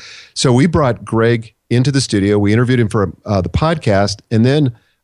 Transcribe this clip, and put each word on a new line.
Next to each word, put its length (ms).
So 180
we 140
brought 400
Greg 480
into 200
the 120
studio. 360
We 140
interviewed 280
him 80
for, 260
uh, 160
the 80
podcast, 720
and 140
then 320